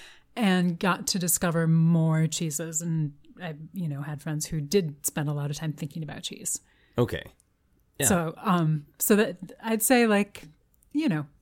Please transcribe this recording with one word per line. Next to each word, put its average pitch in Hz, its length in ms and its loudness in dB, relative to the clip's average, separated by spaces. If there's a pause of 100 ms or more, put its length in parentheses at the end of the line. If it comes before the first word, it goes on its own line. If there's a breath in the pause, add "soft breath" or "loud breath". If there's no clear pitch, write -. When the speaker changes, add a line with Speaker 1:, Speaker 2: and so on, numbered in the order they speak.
(360 loud breath)
Speaker 1:
and 180 420 4
got 190 300 0
to 196 100 0
discover 165 480 0
more 160 640 4
cheeses. 160 520 -4
And 160 320 -2 (300)
I, 160 140 -8 (180)
you 175 140 -4
know, 143 120 -6
had 147 220 -8
friends 151 240 -4
who 160 160 -4
did 151 420 -2
spend 147 240 -4
a 147 60 -2
lot 147 160 -4
of 147 80 -6
time 151 160 -4
thinking 160 280 -8
about - 200 -12
cheese. - 380 -8 (360)
Speaker 2:
Okay. - 280 0 (760)
Yeah. 139 80 0
Speaker 1:
So, 170 320 2
um, 160 480 0 (120)
so - 180 2
that 202 200 2 (260)
I'd 226 200 -2
say, 240 240 6
like, 202 380 0 (480)
you 311 160 0
know, 151 180 0 (160)